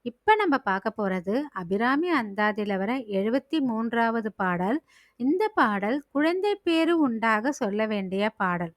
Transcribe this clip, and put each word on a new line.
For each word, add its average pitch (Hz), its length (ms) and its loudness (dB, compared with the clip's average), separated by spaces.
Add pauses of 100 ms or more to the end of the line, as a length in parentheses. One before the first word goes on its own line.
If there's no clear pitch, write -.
இப்ப 415 340 2
நம்ம 370 220 2
பார்க்க 196 400 -2
போறது 196 440 -2 (120)
அபிராமி 240 600 0
அந்தாதியில 208 640 0
வர 214 200 -2
எழுபத்தி 226 640 -2
மூன்றாவது 226 760 -2
பாடல். 185 480 -2 (340)
இந்த 359 320 0
பாடல் 240 640 0
குழந்தை 370 440 0
பேறு 330 440 0
உண்டாக 226 520 2
சொல்ல 214 340 -2
வேண்டிய 202 440 -2
பாடல். 175 480 -2